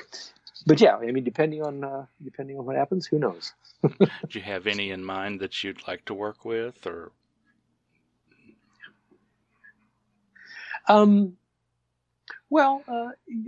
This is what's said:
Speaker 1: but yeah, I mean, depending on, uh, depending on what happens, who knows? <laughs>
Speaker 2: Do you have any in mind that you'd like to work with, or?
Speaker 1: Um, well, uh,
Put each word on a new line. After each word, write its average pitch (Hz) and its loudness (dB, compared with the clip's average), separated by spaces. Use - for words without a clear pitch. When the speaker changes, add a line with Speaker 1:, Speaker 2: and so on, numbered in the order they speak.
Speaker 1:
but 156 6
yeah, 180 8
I 117 -4
mean, 123 -2
depending 151 -2
on, 143 -8
uh, 135 -10
depending 135 -12
on 120 -10
what 135 -6
happens, 143 -2
who 151 0
knows? 107 -4
<laughs> - -
Speaker 2:
Do - 2
you 107 -10
have 95 -8
any 101 -2
in 92 -8
mind 95 -6
that - -8
you'd 98 -10
like - -10
to 110 -8
work 104 -8
with, 113 -8
or? 85 -12
Speaker 1:
Um, 208 6
well, 277 4
uh, 240 -6